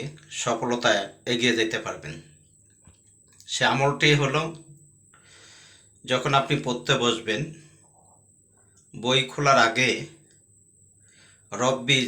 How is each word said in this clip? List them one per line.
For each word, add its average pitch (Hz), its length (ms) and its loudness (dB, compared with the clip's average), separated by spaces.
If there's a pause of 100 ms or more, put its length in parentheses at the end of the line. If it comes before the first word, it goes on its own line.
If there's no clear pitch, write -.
(380)
সফলতায় 120 640 0 (300)
এগিয়ে 120 260 2
যেতে 110 200 -2
পারবেন। 80 360 -10 (1300)
সে - 140 -4 (100)
আমলটি 139 420 2
হলো, 143 280 0 (1600)
যখন 127 360 0
আপনি 151 140 -2 (100)
পড়তে 127 280 -2 (100)
বসবেন, 110 380 0 (1500)
বই 127 260 0 (100)
খোলার 139 360 4
আগে 123 240 2 (1600)
"রব্বি 123 560 2